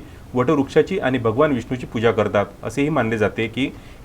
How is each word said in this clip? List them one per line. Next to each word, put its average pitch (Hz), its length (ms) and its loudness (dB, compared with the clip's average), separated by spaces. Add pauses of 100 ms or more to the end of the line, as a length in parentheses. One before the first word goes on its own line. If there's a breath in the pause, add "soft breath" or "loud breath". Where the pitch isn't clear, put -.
(340 loud breath)
वटवृक्षाची 143 640 2
आणि 131 180 0
भगवान 117 340 2
विष्णूची 123 340 -4
पूजा 113 260 2
करतात. 101 340 2 (180)
असेही 139 260 -2
मानले 117 280 0
जाते 107 300 0
की 123 220 -4 (360 loud breath)